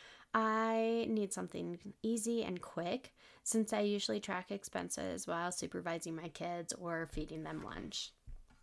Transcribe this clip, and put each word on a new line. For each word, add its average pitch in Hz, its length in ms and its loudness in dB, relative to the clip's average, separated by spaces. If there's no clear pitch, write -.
I 226 760 4
need 214 240 2
something 175 460 -4
easy 226 440 2
and 180 160 -2
quick, 180 520 -2
since 220 300 4
I 214 80 4
usually 208 400 2
track 185 300 -2
expenses 180 760 -2
while 175 240 0
supervising 170 640 -4
my 165 140 -8
kids 170 420 -4
or 165 400 -2
feeding 160 320 -4
them 156 180 -6
lunch. - 520 -6